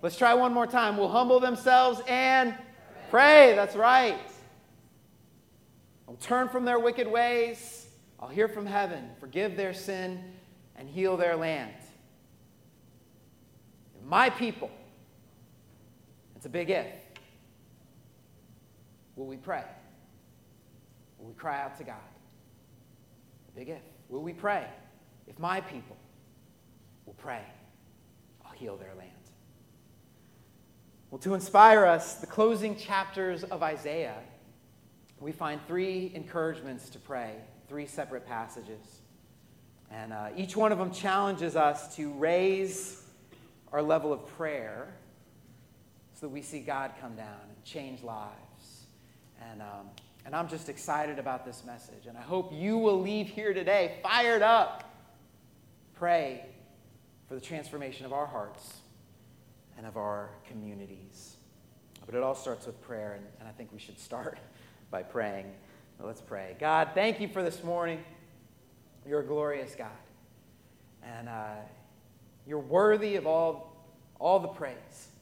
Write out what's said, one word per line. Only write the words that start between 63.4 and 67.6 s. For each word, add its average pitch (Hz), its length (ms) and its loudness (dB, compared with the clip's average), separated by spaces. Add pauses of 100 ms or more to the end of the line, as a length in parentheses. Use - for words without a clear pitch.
and 113 80 -18
I - 20 -18
think 113 220 -20
we 104 80 -18
should 101 180 -20
start - 400 -12 (260)
<laughs> - 280 -20
by 92 100 -8
praying. 101 440 -8 (520)
Let's 113 220 -14
pray. 95 400 -12
God, 156 340 2
thank 220 260 0
you 208 60 -6
for 190 160 -6
this 170 220 -6